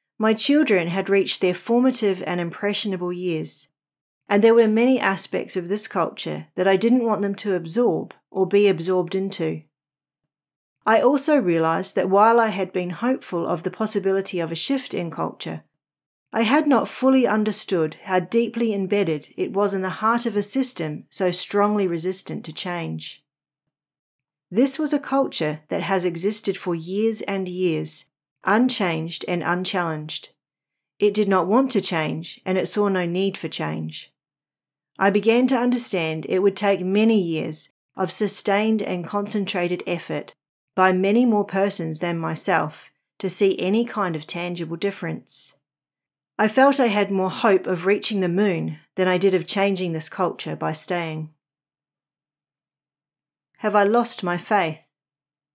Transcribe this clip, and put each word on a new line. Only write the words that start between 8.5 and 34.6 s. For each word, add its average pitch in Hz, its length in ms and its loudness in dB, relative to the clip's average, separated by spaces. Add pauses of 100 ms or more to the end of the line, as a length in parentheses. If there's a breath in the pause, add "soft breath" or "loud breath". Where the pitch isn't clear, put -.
absorbed 175 460 0
into. 165 480 -4 (1200)
I 220 140 6
also 285 360 4
realized 170 600 0
that 185 140 0
while 220 280 6
I 226 100 4
had 185 240 -4
been 180 180 -4
hopeful 180 560 -4
of 170 160 -4
the 180 80 -4
possibility 190 720 -2
of 165 120 -4
a 165 40 -6
shift - 380 -4
in 170 160 -4
culture, 160 540 -8 (680)
I 226 100 0
had 285 240 2
not 254 220 4
fully 262 380 2
understood 202 800 0
how 185 160 2
deeply 233 520 0
embedded 190 640 -2
it 180 160 -4
was 196 220 0
in 185 80 -2
the 185 80 -2
heart 233 360 0
of 202 100 -2
a 208 60 2
system 165 680 -2
so 185 220 0
strongly 202 540 0
resistant 170 580 -4
to 160 80 -10
change. 160 720 -8 (1300)
This 254 280 2
was 302 140 -2
a 285 80 0
culture 165 680 -2
that 175 140 -4
has 180 220 0
existed 180 520 -2
for 175 180 -4
years 202 480 -2
and 190 260 -4
years, 170 580 -2 (380)
unchanged 185 840 0
and 175 140 -2
unchallenged. 170 880 -4 (680)
It 202 160 2
did 208 140 2
not 190 180 2
want 262 260 2
to 202 80 2
change, 160 640 -4
and 185 120 -2
it - 120 -2
saw 208 200 0
no 185 160 0
need 190 320 -2
for 160 120 -8
change. 160 640 -8 (840)